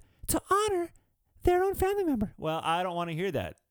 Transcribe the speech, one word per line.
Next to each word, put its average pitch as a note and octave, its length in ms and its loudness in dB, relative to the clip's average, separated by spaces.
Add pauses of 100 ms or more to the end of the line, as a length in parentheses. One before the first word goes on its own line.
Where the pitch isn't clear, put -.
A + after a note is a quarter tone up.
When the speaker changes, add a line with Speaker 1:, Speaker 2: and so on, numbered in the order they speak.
(280)
Speaker 1:
to E4 200 0
honor F#4+ 440 2 (500)
their F4+ 220 4
own G4 100 0
family G4 300 0
member? B3 340 -2
Speaker 2:
Well, D#3 260 -4
I E3+ 200 0
don't F3+ 120 -4
wanna E3+ 180 -4
hear F3+ 180 -4
that. F#2 240 -4 (160)